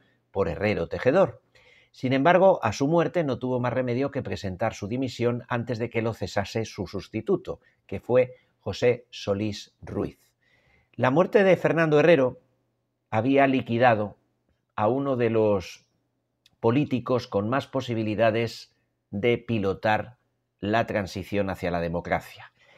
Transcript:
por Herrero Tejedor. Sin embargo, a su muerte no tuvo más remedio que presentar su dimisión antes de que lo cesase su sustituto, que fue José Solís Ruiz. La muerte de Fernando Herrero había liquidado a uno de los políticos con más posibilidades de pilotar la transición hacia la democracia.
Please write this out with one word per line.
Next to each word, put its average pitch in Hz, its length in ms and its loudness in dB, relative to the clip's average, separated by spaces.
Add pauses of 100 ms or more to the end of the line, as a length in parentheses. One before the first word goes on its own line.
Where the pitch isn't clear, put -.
(320)
por 95 160 0
Herrero 85 400 -2
Tejedor. 165 540 0 (500)
Sin 127 200 -4
embargo, 175 520 6
a 107 80 0
su 139 160 -2
muerte 170 340 0
no 127 160 -2
tuvo 127 220 -2
más 123 120 -2
remedio 127 380 -2
que 127 120 -6
presentar 98 520 -4
su 101 140 -8
dimisión 120 580 -4
antes 120 320 -6
de 117 120 -6
que 113 120 -4
lo 113 100 -2
cesase 107 520 -6
su 98 240 -10
sustituto, 107 720 -6 (260)
que 98 140 -10
fue 123 340 0 (240)
José 117 520 -2
Solís 104 720 -6
Ruiz. - 380 -8 (760)
La 123 180 0
muerte 190 320 4
de 185 120 6
Fernando 151 440 2
Herrero 147 400 4 (680)
había 135 360 4
liquidado 120 680 2 (580)
a 107 140 0
uno 135 280 0
de 120 140 2
los 107 560 0 (720)
políticos 123 720 0
con 101 200 -2
más 131 200 -2
posibilidades 113 1040 -2 (420)
de 113 260 0
pilotar 107 800 -2 (420)
la 110 280 0
transición 98 640 -4
hacia 90 200 -6
la 87 100 -2
democracia. 85 720 -6 (260)